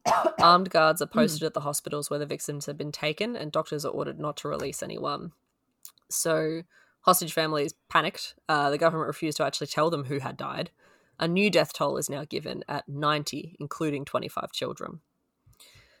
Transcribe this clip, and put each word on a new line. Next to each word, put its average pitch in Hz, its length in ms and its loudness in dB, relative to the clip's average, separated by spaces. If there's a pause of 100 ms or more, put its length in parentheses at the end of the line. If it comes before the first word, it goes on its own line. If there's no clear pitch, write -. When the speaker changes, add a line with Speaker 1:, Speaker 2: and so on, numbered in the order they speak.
Speaker 1:
<coughs> 240 360 4
Armed 180 280 8
guards 156 320 4
are 143 60 -2
Speaker 2:
Mm. - 40 -16
Speaker 1:
posted 156 320 2
at 156 100 -2
the - 80 -2
hospitals 147 480 -4
where 147 100 -2
the 147 60 -2
victims 147 420 -6
have 147 100 -8
been 147 140 -6
taken, 147 440 -4
and 151 160 -8
doctors 156 340 -2
are - 60 -2
ordered 143 280 -4
not 151 180 -4
to - 100 -8
release 147 360 -4
anyone. - 480 -6 (760)
So, 160 540 0 (380)
hostage 180 320 4
families 156 400 0 (160)
panicked. - 460 0 (120)
Uh, 143 220 4
the 147 80 0
government 160 300 4
refused 147 300 -2
to 156 80 2
actually 143 220 -2
tell 156 220 2
them 147 160 -2
who 139 140 -2
had 135 180 -8
died. - 340 -6 (480)
A 165 80 0
new 190 220 4
death 165 240 4
toll 143 240 0
is 131 120 -4
now 143 140 -6
given 147 440 -8
at - 200 -6
ninety, 147 720 -2
including 143 460 -4
twenty-five - 480 -4
children. - 480 -8 (1000)